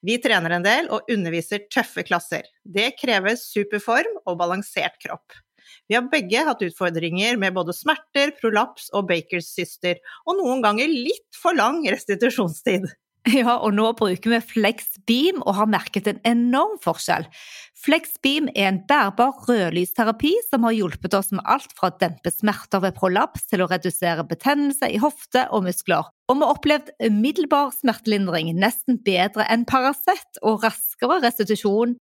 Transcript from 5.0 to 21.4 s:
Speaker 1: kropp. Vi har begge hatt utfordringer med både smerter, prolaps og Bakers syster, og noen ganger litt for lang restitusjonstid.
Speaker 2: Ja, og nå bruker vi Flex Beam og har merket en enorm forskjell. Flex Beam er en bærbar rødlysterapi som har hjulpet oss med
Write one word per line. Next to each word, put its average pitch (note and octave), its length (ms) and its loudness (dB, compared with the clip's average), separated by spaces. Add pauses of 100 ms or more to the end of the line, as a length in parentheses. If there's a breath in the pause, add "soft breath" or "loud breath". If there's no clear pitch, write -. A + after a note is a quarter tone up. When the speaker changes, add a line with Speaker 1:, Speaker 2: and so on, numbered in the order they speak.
Speaker 1:
kropp. - 320 -14 (540 soft breath)
Vi G#3 80 2
har B3 160 0
begge A#3+ 320 0
hatt C4+ 180 -2
utfordringer F3+ 760 -2
med F#3+ 160 0
både F3 200 -2
smerter, D4 600 -2
prolaps - 540 -2
og G3 160 -2
Bakers F3 480 -2
syster, F3 420 -4 (300 loud breath)
og F#4+ 100 0
noen C4 260 0
ganger A3+ 280 2
litt C4+ 440 -4
for F4 200 0
lang C#4 320 2
restitusjonstid. G3+ 1000 0 (420)
Speaker 2:
Ja, A#3+ 300 4
og G#3 180 0
nå A3 220 4
bruker G3 320 0
vi A#3 100 4
Flex - 540 -2 (140)
Beam C#4+ 340 2
og G3 160 0
har G#3+ 100 2
merket G3+ 400 0
en - 160 -4
enorm B3 560 2
forskjell. E3 460 -2 (500 loud breath)
Flex D#4+ 380 0 (100)
Beam C#4+ 300 0
er G3 160 2
en F#3+ 180 0
bærbar B3 460 2 (100)
rødlysterapi A3 880 0 (140)
som A#3+ 180 0
har A3+ 120 2
hjulpet F#3 420 -2
oss G3 160 -4
med - 100 -4